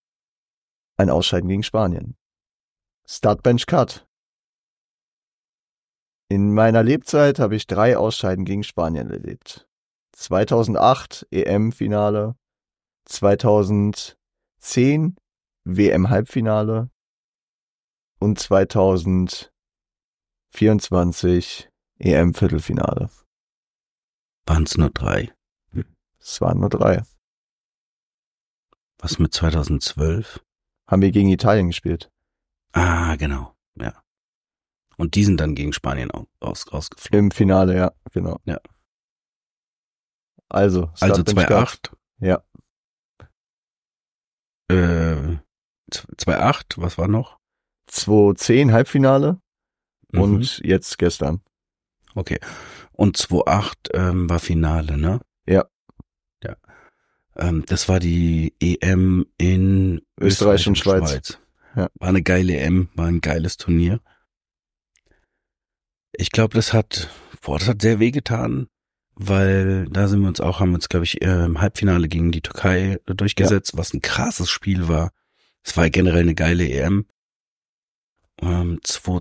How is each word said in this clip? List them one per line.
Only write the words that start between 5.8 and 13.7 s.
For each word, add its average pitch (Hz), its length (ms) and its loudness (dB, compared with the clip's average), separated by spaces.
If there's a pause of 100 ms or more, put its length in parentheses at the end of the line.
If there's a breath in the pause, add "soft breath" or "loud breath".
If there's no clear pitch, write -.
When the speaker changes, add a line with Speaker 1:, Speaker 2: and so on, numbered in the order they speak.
Speaker 1:
In 101 260 0
meiner 113 300 4
Lebzeit 143 560 2
habe 110 160 0
ich 107 100 -6
drei 107 320 0
Ausscheiden 98 480 -2
gegen 98 180 -6
Spanien 82 460 -6
erlebt. - 600 -16 (420)
Zweitausendacht 110 1200 0
E-M-Finale, 104 1040 -2 (680)
zweitausendzehn 104 2000 0 (480)